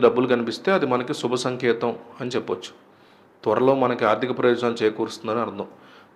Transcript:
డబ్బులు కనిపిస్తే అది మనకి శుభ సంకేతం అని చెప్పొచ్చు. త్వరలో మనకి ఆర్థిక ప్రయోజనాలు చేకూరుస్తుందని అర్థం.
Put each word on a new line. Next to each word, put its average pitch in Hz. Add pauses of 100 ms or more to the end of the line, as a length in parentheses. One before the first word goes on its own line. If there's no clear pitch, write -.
డబ్బులు 120
కనిపిస్తే 120
అది 160
మనకి 123
శుభ 123
సంకేతం 120 (260)
అని 123
చెప్పొచ్చు. - (720)
త్వరలో 123
మనకి 123
ఆర్థిక 117
ప్రయోజనాలు 120
చేకూరుస్తుందని 110
అర్థం. 101 (480)